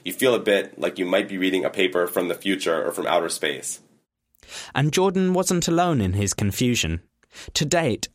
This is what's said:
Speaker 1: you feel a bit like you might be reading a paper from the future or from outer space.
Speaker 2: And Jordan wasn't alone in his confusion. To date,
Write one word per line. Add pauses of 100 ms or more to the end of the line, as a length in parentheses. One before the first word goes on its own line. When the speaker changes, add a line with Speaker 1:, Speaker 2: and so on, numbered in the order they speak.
Speaker 1:
you
feel
a
bit
like
you
might
be
reading
a
paper
from
the
future
or
from
outer
space. (960)
Speaker 2:
And
Jordan
wasn't
alone
in
his
confusion. (540)
To
date,